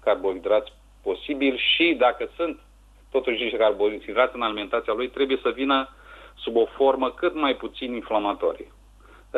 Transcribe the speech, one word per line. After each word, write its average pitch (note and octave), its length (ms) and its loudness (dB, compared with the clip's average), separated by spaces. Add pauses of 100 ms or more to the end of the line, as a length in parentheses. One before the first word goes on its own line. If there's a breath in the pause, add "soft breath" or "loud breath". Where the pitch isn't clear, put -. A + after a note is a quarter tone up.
carbohidrați G2 680 0 (300)
posibil C3 580 -2 (140)
și, E3+ 240 4
dacă A#2+ 380 2
sunt E3 240 -4 (500)
totuși B2 320 0
niște A#2+ 140 -2
carbohidrați G#2+ 760 2
în A#2+ 80 -6
alimentația G#2+ 500 -2
lui, B2 160 -2
trebuie C3+ 340 0
să B2+ 60 0
vină C3+ 400 0 (480 loud breath)
sub A#2 200 -6
o A2+ 100 4
formă C3 440 2
cât F3 240 -2
mai C#3+ 200 0
puțin B2 400 -10
inflamatorie. G#2 800 -4 (640 soft breath)